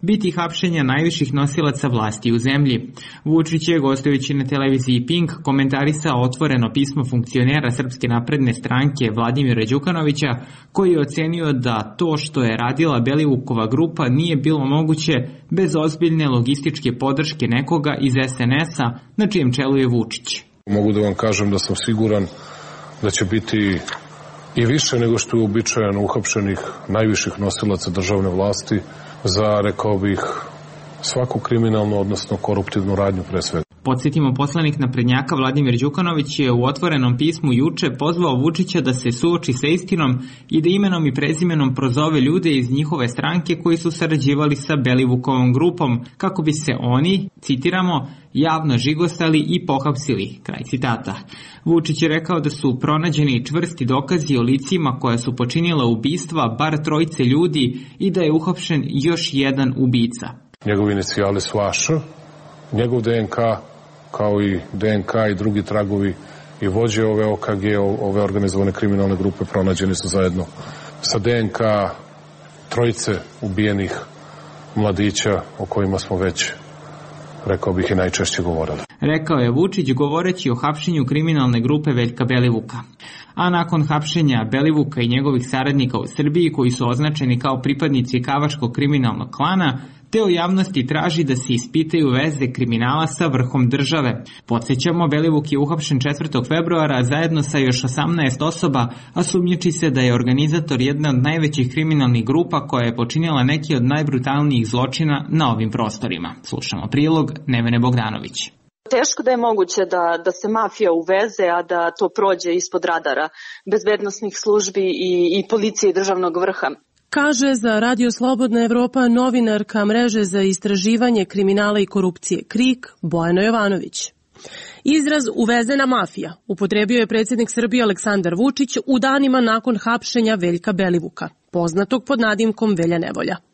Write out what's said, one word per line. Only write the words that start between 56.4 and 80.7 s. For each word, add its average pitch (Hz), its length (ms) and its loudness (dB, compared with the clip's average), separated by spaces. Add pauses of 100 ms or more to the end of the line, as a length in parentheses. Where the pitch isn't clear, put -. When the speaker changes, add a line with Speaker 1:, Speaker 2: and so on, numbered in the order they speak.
Speaker 1:
bar 156 260 0
trojice 156 400 0
ljudi 143 560 2 (180)
i 190 120 0
da 180 100 0
je 156 120 2
uhapšen 165 540 0
još 165 460 -2
jedan 135 440 0
ubica. 120 520 0 (380)
Speaker 2:
Njegovi 104 260 2
inicijali 98 480 0
su - 180 -4
A 101 140 0
Š, 160 280 0 (720)
njegov 120 280 0
D 117 180 2
N 107 80 0
K, - 100 -6 (760)
kao 104 320 0
i 98 180 0 (120)
D 104 160 -2
N 104 140 0
K 110 280 0
i 101 40 0
drugi 104 280 0
tragovi 101 520 -2 (460)
i 101 80 0
vođe 110 360 0
ove 107 220 2
O 107 100 0
K 107 200 -4
G, 104 220 0
o-, 101 220 0
ove 101 220 0
organizovane 98 500 0
kriminalne 98 440 0
grupe 92 280 -2
pronađeni 95 500 0
su 92 140 -6
zajedno 92 360 0 (580)
sa - 160 -2
D 104 200 0
N 110 100 0
K - 100 -6 (1120)
trojice 120 440 0 (300)
ubijenih 101 500 0 (840)
mladića 104 640 0 (160)
o 95 80 -6
kojima 95 320 -2
smo - 180 -4
već, 90 360 -2 (920)
rekao 95 260 0
bih, 90 180 -2
i 101 40 0
najčešće 92 480 0
govorili. 80 360 -4 (220)
Speaker 1:
Rekao 156 380 0
je 120 120 2
Vučić 151 420 0
govoreći 151 580 -2
o 117 40 2
hapšenju 151 500 -2